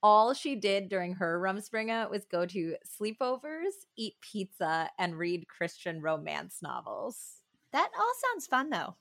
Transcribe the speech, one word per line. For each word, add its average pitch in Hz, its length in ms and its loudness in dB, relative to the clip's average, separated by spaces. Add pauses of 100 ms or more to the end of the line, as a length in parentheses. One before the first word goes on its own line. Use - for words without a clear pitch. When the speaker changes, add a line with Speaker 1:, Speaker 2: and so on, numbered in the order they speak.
Speaker 1:
All 214 300 10
she 277 220 -2
did 196 340 2
during 180 260 0
her 175 240 0
Rumspringa 220 720 -2
was 202 160 -4
go 175 200 0
to 175 300 -4 (240)
sleepovers, 262 720 -2 (260)
eat 220 240 -6
pizza, 165 680 -2 (100)
and 175 180 0
read 175 300 -2
Christian 165 540 -4
romance 156 600 -2
novels. - 800 -8 (300)
Speaker 2:
That 330 260 2
all 466 160 2 (180)
sounds 415 160 -6
fun, 269 220 2
though. 185 320 -4